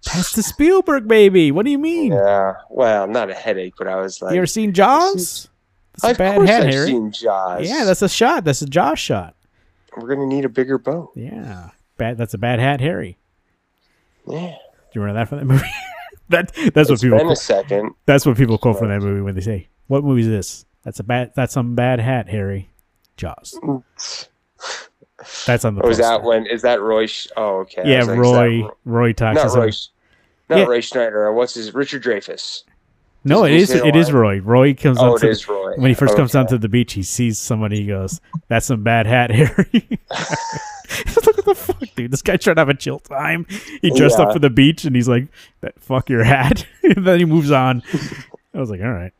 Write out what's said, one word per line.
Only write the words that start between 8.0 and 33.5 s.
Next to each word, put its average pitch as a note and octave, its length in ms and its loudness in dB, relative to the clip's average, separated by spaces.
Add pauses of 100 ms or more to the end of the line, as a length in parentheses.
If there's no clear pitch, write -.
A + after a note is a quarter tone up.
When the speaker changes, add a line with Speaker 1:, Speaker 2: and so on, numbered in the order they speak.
Speaker 1:
a G3 80 0
shot. B3 340 0
That's C#3+ 160 -2
a D3 60 -8
Jaws D3 320 0
shot. F#2+ 360 -6 (640)
Speaker 2:
We're A#2 180 -6
gonna C#3 120 -4
need C3+ 180 -2
a B2+ 60 -2
bigger C3 260 -2
boat. D#3 380 -8
Speaker 1:
Yeah, G#2+ 560 -14 (260)
bad. A#2 220 -6
That's A2+ 160 -6
a G2+ 40 -10
bad A#2+ 220 -2
hat, C3+ 220 -2
Harry. C#3+ 340 -6 (1120)
Speaker 2:
Yeah. D3+ 100 -10 (120)
Speaker 1:
Do D3+ 60 -20 (360)
you G#2+ 80 -8
remember G2+ 200 -4
that - 100 -4
from C#3+ 80 -10
that C3+ 80 -8
movie? C3 180 2
<laughs> - 60 -12 (580)
That, - 220 0 (220)
that's D3+ 160 4
what D3 60 2
Speaker 2:
It's A2+ 80 -2
Speaker 1:
people A#2+ 160 4
Speaker 2:
been D#3+ 80 2
a E3+ 40 0
Speaker 1:
quote, - 80 0
Speaker 2:
second. G2+ 520 -2 (160)
Speaker 1:
that's C#3 180 4
what A#2+ 140 2
people A2+ 180 2
quote G#2+ 220 0
from A2+ 100 -2
Speaker 2:
But G2+ 120 -2
Speaker 1:
that G2+ 60 -4
movie G2+ 140 -2
when G2 140 -6
they F#2 80 -6
say, G2+ 260 -8 (200)
"What C#3 140 0
movie C3+ 200 2
is A2+ 60 0
this?" G#2 360 -6 (180)
That's - 160 -16
a - 40 -10
bad, B2 320 -4
that's B2+ 180 -4
some A#2+ 220 -4
bad A#2+ 260 0
hat, A#2+ 300 -4
Harry. G2 400 -6 (480)
Jaws. - 440 -14
Speaker 2:
Mm. C3+ 200 -6 (1600)
Speaker 1:
That's B2 200 0
on G#2+ 80 0
the G2 100 -2
Speaker 2:
Oh, A#2 60 4
is A2 80 0
that A#2 240 2
Speaker 1:
poster. A2 60 -4
Speaker 2:
when, A2+ 180 0
is A2 160 -6
that A#2+ 180 2
Roy A2 260 0
Sch-, - 300 -12
oh, G#2 240 -2
okay. F#2 220 -10
I - 40 -2
Speaker 1:
Yeah, C3 120 4
Speaker 2:
was A#2+ 100 2
like, A#2+ 100 -2
is B2 40 4
that B2 100 6
Speaker 1:
Roy, A#2+ 300 2
Speaker 2:
Ro-, G#2+ 140 -10 (100)
Speaker 1:
Roy A#2 260 0
talks A2 240 -2
Speaker 2:
not G#2 60 4
Speaker 1:
to A2+ 80 2
some B2 100 2
Speaker 2:
Roy A2 120 2
Sch-, - 160 -12 (600)
not D#3+ 120 4
Speaker 1:
Yeah. - 40 6
Speaker 2:
Roy A#2+ 160 2
Schneider. G#2+ 540 -2
What's A#2+ 200 0
his, A2 200 -12
Richard C3+ 280 -6
Dreyfuss. - 600 -6 (600)
Speaker 1:
No, F3+ 200 4
Speaker 2:
Is C#3+ 60 4